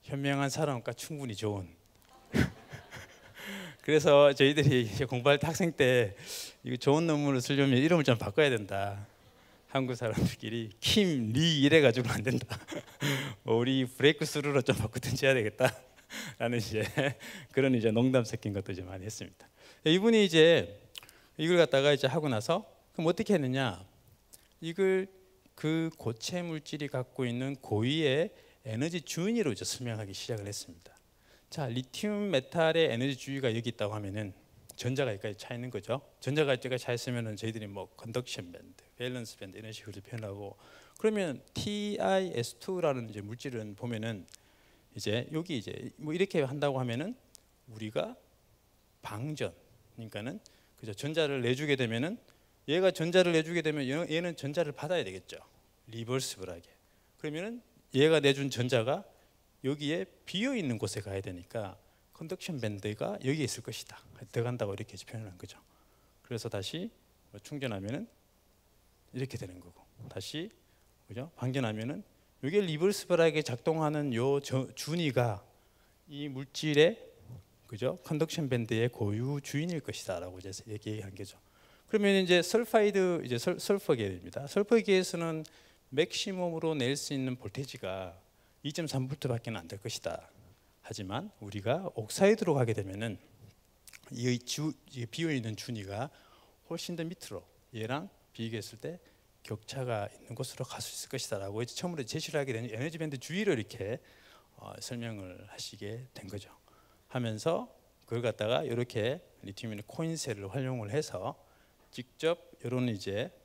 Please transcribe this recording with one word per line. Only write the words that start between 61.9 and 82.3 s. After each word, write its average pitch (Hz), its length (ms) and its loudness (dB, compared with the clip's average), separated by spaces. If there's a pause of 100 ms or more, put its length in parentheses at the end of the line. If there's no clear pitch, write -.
컨덕션 160 460 -8
밴드가 107 640 -4
여기에 147 200 0
있을 120 200 -4
것이다. - 360 -12 (320)
들어간다고 117 420 -2
이렇게 104 200 -10
이제 95 120 -16
표현한 104 320 -12
거죠. - 220 -16 (640)
그래서 117 280 -8
다시 156 400 -6 (420)
뭐 104 80 -16
충전하면은 131 680 -6 (1080)
이렇게 127 240 -8
되는 90 220 -12
거고, 87 240 -20 (260)
다시, 170 400 -10 (580)
그죠? 123 280 -12
방전하면은 127 680 -4 (400)
이게 180 180 2
리버스블하게 165 800 2
작동하는 151 720 0
요 135 260 2
저-, 131 340 -2
준위가 127 720 0 (640)
이 147 220 -10
물질의, 147 840 2 (560)
그죠? 127 360 -4
컨덕션 156 460 0
밴드의 117 400 2
고유 117 520 -2
주인일 160 400 -4
것이다라고 90 580 -8
이제 95 120 -12 (160)
얘기한 107 480 -8
거죠. 98 220 -14 (500)
그러면 202 360 4
이제 175 180 8